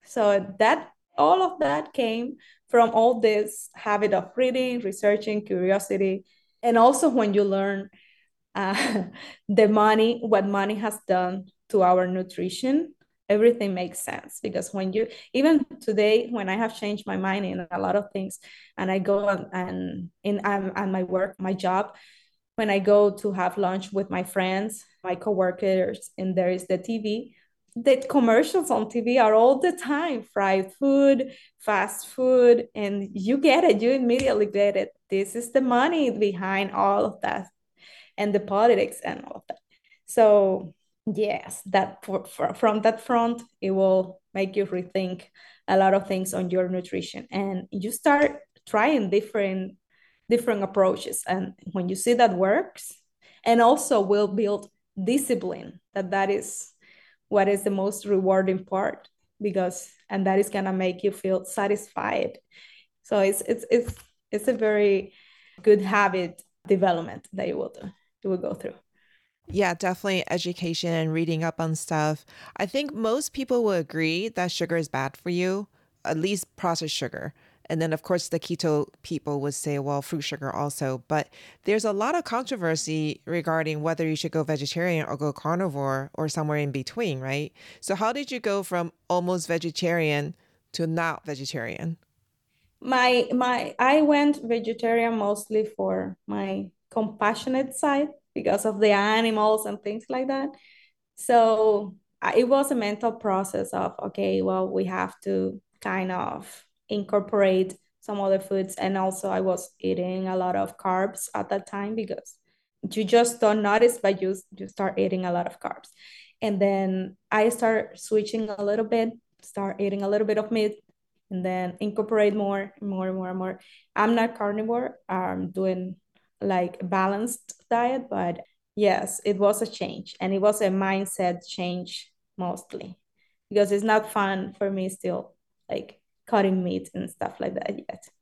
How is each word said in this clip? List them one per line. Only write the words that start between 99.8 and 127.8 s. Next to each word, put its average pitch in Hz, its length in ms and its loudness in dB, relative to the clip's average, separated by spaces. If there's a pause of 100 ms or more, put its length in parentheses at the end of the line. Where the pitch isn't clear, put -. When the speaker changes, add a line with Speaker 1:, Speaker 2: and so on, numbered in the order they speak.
Speaker 1:
things 214 280 -8
like 262 180 -4
that. 269 220 -4 (640)
So, 220 800 4 (260)
uh, - 140 0
it 240 120 6
was 277 240 4
a 269 40 0
mental 214 360 -2
process 196 600 -2
of, 185 220 -4 (120)
"Okay, 190 340 -2
well, 185 280 0
we 190 160 -2
have 185 360 -6
to 190 380 -4 (220)
kind 185 300 -4
of - 540 -8 (240)
incorporate 196 840 0 (260)
some 202 200 -6
other 196 180 2
foods." 190 360 -4
And 190 220 -2
also 190 320 -2
I 190 120 0
was 185 380 -2
eating 185 480 -2
a 185 80 -2
lot 185 200 0
of 196 220 -2
carbs 190 560 -2
at 202 160 -4
that 196 180 -2
time 202 280 -8
because - 420 -8 (540)
you 214 120 -2
just 233 380 4
don't 214 220 4
notice, 226 340 4
but 196 240 0
you, 190 140 -2 (200)
you 196 120 -12
start 185 320 -4
eating 185 260 0
a 175 60 -2
lot 175 160 -2
of - 120 -12
carbs. - 300 -10 (520)
And 202 200 0
then 190 560 0 (140)
I 214 180 4
start 226 500 -2
switching 214 500 -2
a 202 140 -6
little 214 220 0
bit, 226 240 0 (320)
start 196 400 -6
eating 202 220 -2
a 196 60 -2
little 208 180 0
bit 214 100 0
of 214 140 -4
meat, 214 320 -2 (460)
and 185 140 -6
then 185 360 -4
incorporate 208 560 0
more, 196 460 -4
more, 190 300 -4
more, 185 220 -6
more. 185 260 -6 (360)
I'm 226 200 2
not 226 220 0
carnivore. 220 600 -4 (120)
I'm 185 420 -4
doing, 185 460 -4 (420)
like, 185 420 -2
balanced 196 720 -2 (160)
diet, 247 400 0